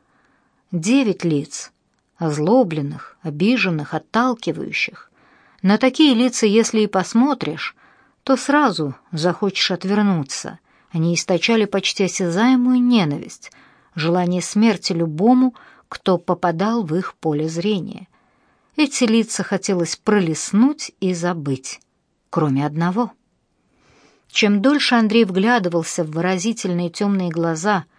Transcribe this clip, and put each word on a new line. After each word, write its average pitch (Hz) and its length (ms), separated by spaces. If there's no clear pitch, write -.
Девять 208 520
лиц — 156 480
озлобленных, 156 1040
обиженных, 170 680
отталкивающих. - 1160
На 202 160
такие 262 360
лица, 240 320
если 214 360
и 208 60
посмотришь, 208 880
то 262 140
сразу 233 580
захочешь 180 600
отвернуться. 190 880
Они 170 220
источали 202 520
почти 196 400
осязаемую 247 760
ненависть, 208 680
желание 175 460
смерти 208 520
любому, 202 640
кто - 280
попадал 185 680
в 151 120
их 185 200
поле 156 340
зрения. 175 580
Эти 277 260
лица 220 400
хотелось 185 540
пролистнуть 208 1040
и 185 120
забыть, 165 680
кроме 143 360
одного. 175 460
Чем 202 320
дольше 269 340
Андрей 226 300
вглядывался 180 800
в 156 80
выразительные 175 800
тёмные 190 400
глаза, 165 560